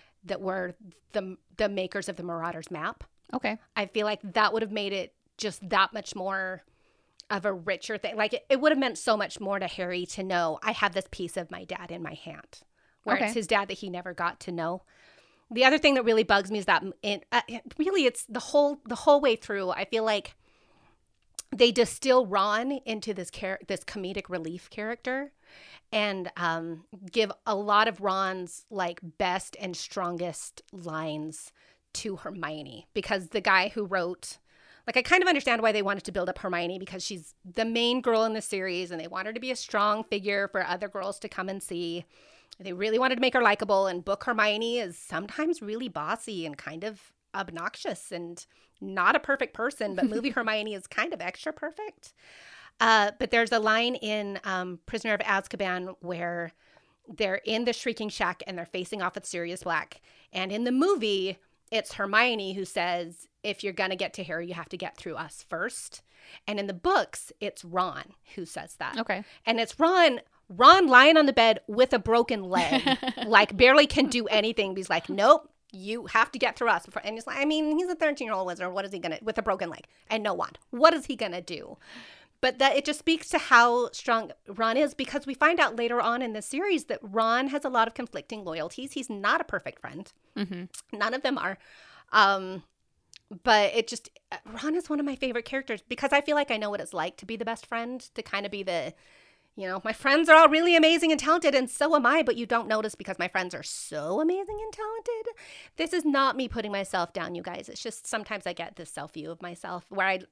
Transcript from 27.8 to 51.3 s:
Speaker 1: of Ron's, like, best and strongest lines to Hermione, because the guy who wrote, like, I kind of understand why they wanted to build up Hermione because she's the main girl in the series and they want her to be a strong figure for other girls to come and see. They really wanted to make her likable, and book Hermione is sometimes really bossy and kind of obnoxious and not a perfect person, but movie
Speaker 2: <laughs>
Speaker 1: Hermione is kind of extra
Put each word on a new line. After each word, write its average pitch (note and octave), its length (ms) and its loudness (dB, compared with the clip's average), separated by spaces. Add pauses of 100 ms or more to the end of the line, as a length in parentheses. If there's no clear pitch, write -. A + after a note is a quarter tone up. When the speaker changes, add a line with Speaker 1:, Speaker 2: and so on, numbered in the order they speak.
Speaker 1:
of F#3 140 -6
Ron's, F#3+ 640 -4
like, F3+ 340 -6
best F3+ 560 -4
and F#3 160 -8
strongest F3 880 -8 (120)
lines D#3 800 -8 (440)
to G3 220 -6
Hermione, D#3 760 -12
because F#3+ 360 -4
the G#3 120 -4
guy F#3+ 300 4
who G#3 160 -4
wrote, F3+ 500 -4 (500)
like, A#3+ 120 -2
I B3 40 4
kind F4+ 200 4
of F4+ 60 2
understand C4 340 2
why A3+ 100 4
they G#3+ 80 0
wanted G3 240 -2
to G3+ 80 -8
build F3+ 160 -2
up F#3 100 -4
Hermione F3+ 400 -4
because F#3 240 -12
she's F3 400 -10
the F#3+ 220 -4
main A#3 380 0
girl A3+ 220 4
in A3 100 0
the A3 80 -6
series F#3 480 -4
and E3+ 100 -8
they E3 80 -10
want F#3+ 180 -8
her A3 60 -8
to A#3 80 -10
be B3+ 100 -6
a A#3+ 60 -4
strong G#3+ 480 0
figure G3+ 440 -2
for F#3+ 180 -4
other F#3 220 -6
girls G3 320 -8
to A3 100 -10
come F#3+ 180 -8
and F#3+ 140 -10
see. E3+ 420 -8 (560)
They F#3 140 -10
really A3 240 0
wanted C4 160 2
to A#3 80 -4
make B3+ 120 4
her B3+ 80 4
likable, G3+ 440 2
and F3+ 180 -4
book G3+ 200 -4
Hermione A3+ 560 0
is F3 180 -8
sometimes C4 640 -6
really A3 260 -6
bossy F3 560 -6
and D3 140 -10
kind E3 260 -12
of G#3+ 280 -12 (220)
obnoxious F3+ 760 -8
and E3+ 320 -12 (360)
not F#3+ 360 2
a D4 40 0
perfect C4+ 340 -2
person, A3 400 -4
but F#3 140 0
movie A#3 220 -4
Speaker 2:
<laughs> - 0 -
Speaker 1:
Hermione A3 440 -4
is F#3+ 120 -12
kind - 280 -4
of - 60 -8
extra F#3+ 320 -8